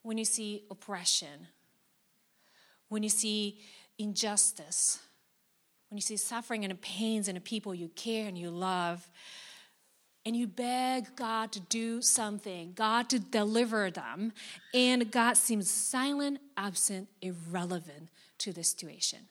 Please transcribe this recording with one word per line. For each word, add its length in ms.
When 160
you 80
see 460
oppression, 760
when 140
you 80
see 500
injustice, 1000
when 80
you 20
see 160
suffering 480
and 160
pains 480
in 60
the 80
people 320
you 140
care 380
and 120
you 120
love, 600
and 100
you 120
beg 680
God 380
to 80
do 400
something, 720
God 380
to 80
deliver 720
them, 420
and 400
God 240
seems 340
silent, 720
absent, 540
irrelevant 880
to 140
the 120
situation. 680